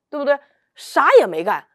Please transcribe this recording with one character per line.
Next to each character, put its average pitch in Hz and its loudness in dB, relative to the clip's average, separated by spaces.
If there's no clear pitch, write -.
对 294 -10
不 285 -6
对？ 285 0
啥 - -2
也 302 4
没 170 -8
干， 180 -6